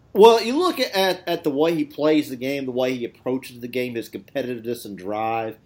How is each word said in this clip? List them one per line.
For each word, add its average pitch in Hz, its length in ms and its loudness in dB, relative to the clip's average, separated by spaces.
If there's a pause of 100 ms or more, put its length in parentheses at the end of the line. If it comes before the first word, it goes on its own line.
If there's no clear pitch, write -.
(120)
Well, 226 280 8
you 240 160 -2
look 349 220 0
at, 254 160 -2
at, 190 320 0
at 170 160 -2
the 156 80 -2
way 156 240 2
he 151 100 -2
plays 147 440 2
the 127 80 -10
game, 135 300 -4
the 127 40 -4
way 127 240 0
he 120 100 -6
approaches 123 560 -6
the 120 60 -10
game, 123 300 -4
his 110 140 -6
competitiveness 120 760 -8
and 101 120 -12
drive, 110 680 -4